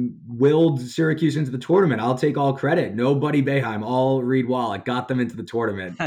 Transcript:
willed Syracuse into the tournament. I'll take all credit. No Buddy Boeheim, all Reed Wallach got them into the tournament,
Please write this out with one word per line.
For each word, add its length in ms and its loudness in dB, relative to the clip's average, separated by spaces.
willed 520 4
Syracuse 560 0
into 160 -2
the 60 -4
tournament. 420 2
I'll 180 0
take 200 0
all 160 2
credit. 420 -2
No 200 2
Buddy 260 2
Boeheim, 420 -2
all 380 0
Reed 260 2
Wallach 380 -2
got 220 -2
them 120 0
into 160 -2
the 80 -10
tournament, 640 -4